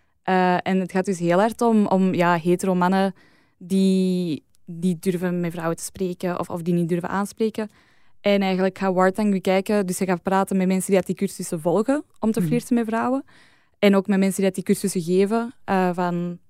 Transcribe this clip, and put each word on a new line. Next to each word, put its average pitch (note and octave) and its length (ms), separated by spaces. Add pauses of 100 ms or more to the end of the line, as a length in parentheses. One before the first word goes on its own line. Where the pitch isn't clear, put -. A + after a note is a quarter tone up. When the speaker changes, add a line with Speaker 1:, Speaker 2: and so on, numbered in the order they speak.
(220)
Speaker 1:
Eh, F#3 400
en F#3+ 180
het F3+ 120
gaat F#3 120
dus F#3+ 140
heel E3+ 200
hard A3+ 240
om, A3 240
om, F#3+ 280
ja, F3 220
hetero F3+ 380
mannen F#3+ 400 (440)
die, F#3 840 (200)
die E3+ 360
durven F3+ 400
met E3+ 120
vrouwen E3+ 240
te - 60
spreken F3+ 560
of, - 120
of F3 120
die F3 120
niet E3+ 140
durven E3+ 200
aanspreken. G#3+ 640 (500)
En G3+ 220
eigenlijk F#3+ 360
gaat F#3+ 160
Ward F#3 220
dan G#3+ 140
bekijken, G3 560
dus F#3 100
ze G3 80
gaat F3+ 180
praten F#3+ 340
met F#3 100
mensen F#3+ 200
die G3 100
uit F3+ 100
die F#3 80
cursussen F3+ 460
volgen G#3+ 440 (140)
om A3 140
te A3+ 80
Speaker 2:
Mhm. E3+ 80
Speaker 1:
flirten A#3+ 260
met A#3 120
vrouwen. A#3+ 380 (540)
En G3 180
ook F#3+ 100
met G3 120
mensen F#3+ 180
die G3 80
uit F#3+ 100
die F3+ 100
cursussen F#3+ 380
geven, G3+ 520 (100)
eh, F#3 280
van: F3 460 (120)